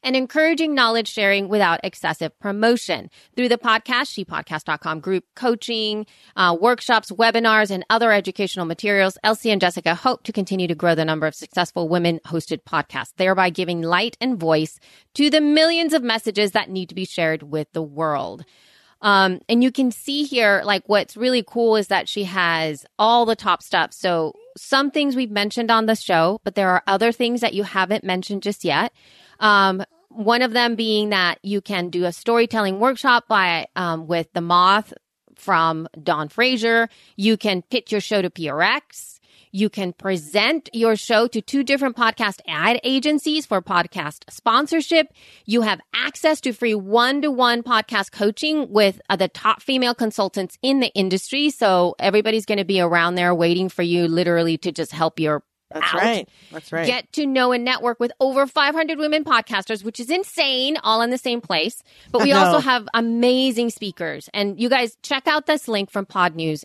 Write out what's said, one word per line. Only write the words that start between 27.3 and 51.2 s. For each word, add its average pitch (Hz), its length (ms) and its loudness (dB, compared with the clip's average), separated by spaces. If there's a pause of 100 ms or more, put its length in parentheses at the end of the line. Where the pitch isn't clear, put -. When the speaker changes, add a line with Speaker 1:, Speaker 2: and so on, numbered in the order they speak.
Speaker 1:
that 311 100 0
you 196 120 -4
haven't 190 380 -2
mentioned 185 400 -6
just 208 220 -6
yet. 170 300 -2 (460)
Um, 196 440 4 (240)
one 226 320 0
of 247 140 0
them 240 200 2
being 214 360 0
that 180 320 0
you 202 180 -2
can 180 300 -6
do 175 160 -2
a 170 60 -2
storytelling 226 680 0
workshop 247 480 0
by, 180 380 2 (100)
um, 165 300 -4
with 165 260 -2
The 175 80 -4
Moth 180 540 4 (400)
from 165 520 0 (160)
Dawn 151 280 -2
Fraser. 233 580 0 (280)
You 214 200 2
can 190 240 -2
pitch - 320 -4
your 208 80 -2
show 202 220 -2
to 175 80 -2
P 160 180 -8
R 147 140 -2
X. - 480 -4 (400)
You 202 200 0
can 185 220 -6
present 202 800 -2
your 226 240 2
show 233 320 2
to 220 120 -4
two 277 220 -2
different 262 340 0
podcast 226 520 -2
ad 175 340 0
agencies 294 640 -2
for 190 160 -2
podcast 170 640 -4
sponsorship. 302 840 0 (340)
You 226 160 2
have 214 180 -2 (140)
access 294 460 0
to 254 120 -4
free 226 220 -2
one-to-one 240 880 2
podcast 220 480 -2
coaching 277 600 -2
with, 202 360 4
uh, 196 60 0
the 185 140 0
top - 340 -2
female 254 320 0
consultants 208 640 -4
in 269 200 2
the 240 140 0
industry. 196 560 0